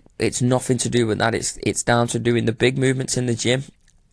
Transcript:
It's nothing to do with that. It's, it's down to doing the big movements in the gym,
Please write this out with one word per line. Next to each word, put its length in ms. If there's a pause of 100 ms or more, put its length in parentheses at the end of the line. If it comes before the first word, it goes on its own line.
(200)
It's 220
nothing 380
to 100
do 180
with 120
that. 140
It's, 300
it's 180
down 260
to 120
doing 240
the 80
big 260
movements 380
in 100
the 80
gym, 300 (500)